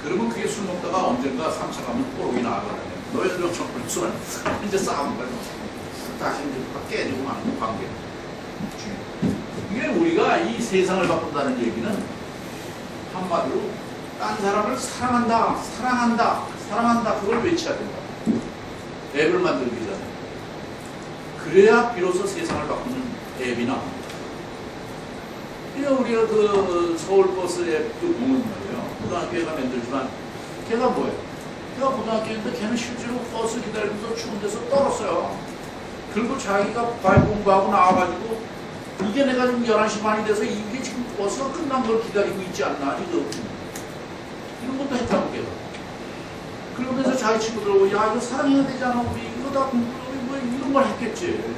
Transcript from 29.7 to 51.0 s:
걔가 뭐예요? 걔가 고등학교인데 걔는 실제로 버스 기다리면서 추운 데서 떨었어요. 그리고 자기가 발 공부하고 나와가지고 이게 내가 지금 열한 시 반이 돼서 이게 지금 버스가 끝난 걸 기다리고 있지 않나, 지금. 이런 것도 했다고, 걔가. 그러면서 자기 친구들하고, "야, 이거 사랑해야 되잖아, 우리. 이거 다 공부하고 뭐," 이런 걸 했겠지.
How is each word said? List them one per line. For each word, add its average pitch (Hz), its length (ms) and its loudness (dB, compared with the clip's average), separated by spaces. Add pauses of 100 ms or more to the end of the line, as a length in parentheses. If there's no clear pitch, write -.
걔가 240 200 4
뭐예요? 123 260 0 (600)
걔가 269 140 2
고등학교인데 220 680 -2
걔는 226 180 0
실제로 - 420 -4 (120)
버스 226 300 -2
기다리면서 - 540 -2
추운 - 260 -4
데서 202 180 -2 (100)
떨었어요. 233 680 2 (760)
그리고 247 240 0
자기가 214 520 2 (120)
발 190 240 8
공부하고 202 460 4
나와가지고 180 680 4 (680)
이게 277 160 4
내가 247 220 4
지금 240 200 2
열한 214 220 6
시 - 120 -2
반이 214 240 2
돼서 208 180 4
이게 214 380 -4
지금 - 220 -4 (140)
버스가 262 340 0
끝난 269 340 0
걸 220 180 4
기다리고 190 400 2
있지 180 200 -2
않나, 143 340 0
지금. - 300 0 (1400)
이런 262 140 -4
것도 262 180 -2
했다고, 202 360 2
걔가. - 140 -4 (1300)
그러면서 254 400 2
자기 220 220 4
친구들하고, 202 520 4
"야, 214 200 4
이거 240 100 2
사랑해야 277 460 4
되잖아, 240 340 0
우리. - 200 -2 (180)
이거 269 120 -4
다 269 160 4
공부하고 240 460 0 (140)
뭐," 269 100 -2
이런 262 360 0
걸 262 120 8
했겠지. 202 580 -2 (140)